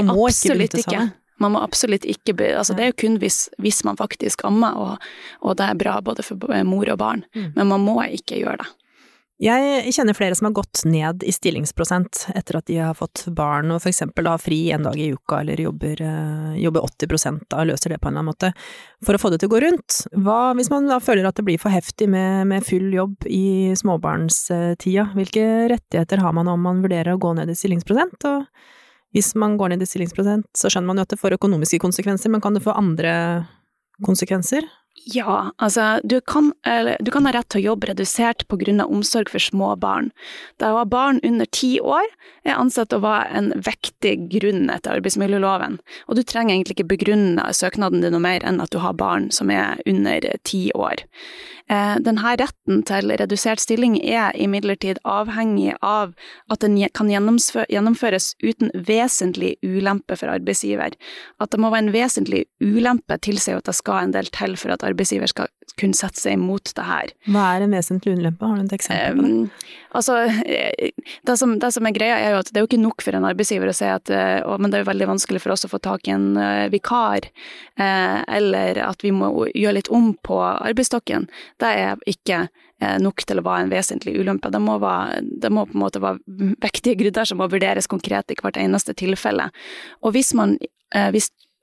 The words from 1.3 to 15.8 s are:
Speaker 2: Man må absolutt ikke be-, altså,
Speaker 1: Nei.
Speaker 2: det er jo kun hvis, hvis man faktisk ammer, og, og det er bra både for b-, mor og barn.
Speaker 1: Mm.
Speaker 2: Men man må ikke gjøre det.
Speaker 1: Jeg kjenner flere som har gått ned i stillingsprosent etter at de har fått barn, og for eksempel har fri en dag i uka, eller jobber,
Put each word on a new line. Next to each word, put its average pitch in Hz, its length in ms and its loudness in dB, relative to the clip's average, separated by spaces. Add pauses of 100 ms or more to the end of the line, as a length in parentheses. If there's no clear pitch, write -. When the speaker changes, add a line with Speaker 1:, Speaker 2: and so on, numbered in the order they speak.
Speaker 2:
Man 208 80 4
må 214 80 0
absolutt - 480 0
ikke - 320 -2
be-, - 160 2
altså, 208 160 0
Speaker 1:
Nei. 190 60 -2
Speaker 2:
det 220 80 0
er 247 80 2
jo - 80 -10
kun 220 180 2
hvis, 196 220 0 (180)
hvis 208 240 0
man 202 160 -2
faktisk - 480 -4
ammer, 214 320 2
og, 202 300 -6 (340)
og 190 160 0
det 196 80 2
er 214 140 0
bra 202 180 0
både 214 240 -4
for 196 160 -10
b-, - 240 0
mor 196 300 2
og - 80 0
barn. 110 240 -2 (100)
Speaker 1:
Mm. 202 220 -6
Speaker 2:
Men 196 160 4
man 196 100 2
må 214 140 2 (100)
ikke - 320 -6
gjøre - 240 -4
det. - 80 -14 (720)
Speaker 1:
Jeg 254 480 2
kjenner 220 240 2
flere 190 240 0
som 214 80 0
har 214 80 0
gått - 320 -4
ned 160 400 0
i - 80 2
stillingsprosent 175 840 -2 (180)
etter - 160 -4
at 165 140 -4
de 170 100 0
har 160 160 0
fått - 300 -8 (100)
barn, 147 400 0
og 170 80 -2
for 185 80 0
eksempel 170 400 -2
har 165 80 0
fri 160 320 0
en 151 160 0
dag 131 80 -2
i 151 160 -2
uka, 143 300 -2
eller 156 180 -2
jobber, 156 480 -4